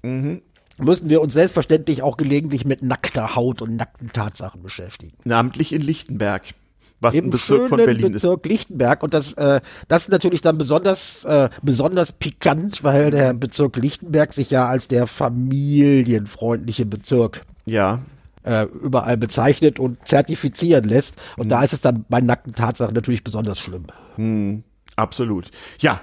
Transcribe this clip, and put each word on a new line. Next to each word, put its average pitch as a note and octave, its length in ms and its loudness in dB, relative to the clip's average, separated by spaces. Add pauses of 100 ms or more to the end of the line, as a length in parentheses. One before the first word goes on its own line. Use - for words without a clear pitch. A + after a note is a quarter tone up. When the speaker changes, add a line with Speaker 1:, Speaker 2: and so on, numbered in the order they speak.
Speaker 1:
Mhm. C3+ 400 -6 (360)
Speaker 2:
müssen D#3+ 320 2
wir D#3 120 6
uns D3+ 100 -2
selbstverständlich D#3 720 0
auch C#3+ 120 -2
gelegentlich C#3+ 480 -2
mit C3+ 160 -2
nackter B2 540 -4
Haut B2 280 -2
und A2+ 120 -6
nackten A2+ 380 -10
Tatsachen G2 500 -8
beschäftigen. F2+ 640 -18
Speaker 1:
Namentlich A#2 480 0
in D3+ 100 -2
Lichtenberg, G#2+ 600 -4 (580)
was A#2+ 160 2
Speaker 2:
Im E3+ 80 2
Speaker 1:
ein - 60 -4
Bezirk - 380 2
von D3+ 120 2
Speaker 2:
schönen A#3 60 6
Speaker 1:
Berlin A#2 280 2
ist. G#2 80 -6
Speaker 2:
Bezirk F3+ 240 0
Lichtenberg. D#3 560 0
Und D#3 100 -4
das, D3 200 -2
äh, C#3 280 2 (280)
das E3 160 2
ist - 60 -6
natürlich F3+ 300 2
dann D#3+ 160 2
besonders, D#3+ 680 -2
äh, C#3+ 240 4 (140)
besonders D3 500 0
pikant, D#3+ 720 -4
weil D3 260 4
der C3+ 240 2
Bezirk B2+ 420 -2
Lichtenberg D3 560 0
sich C#3 180 -4
ja B2+ 180 2
als B2+ 180 -2
der B2 220 0
familienfreundliche B2 1800 0
Bezirk A2 580 -2 (220)
Speaker 1:
Ja. A2 360 0 (420)
Speaker 2:
äh, A2 220 0
überall B2 500 -2
bezeichnet C3 640 2
und B2+ 260 -4
zertifizieren D3 760 2
lässt. A2+ 320 0 (200)
Und A#2 100 -6
Speaker 1:
Mhm. G#2+ 40 0
Speaker 2:
da A#2+ 140 2
ist C#3 80 2
es C#3+ 80 -8
dann A#2+ 280 0
bei A#2+ 120 2
nackten A#2+ 340 0
Tatsachen A2+ 400 -2
natürlich A#2 300 -2
besonders G#2 340 -6
schlimm. F2+ 260 -12 (320)
Speaker 1:
Hm, G#2+ 480 -2 (320)
absolut. A2 540 -2 (280)
Ja, C#3 240 2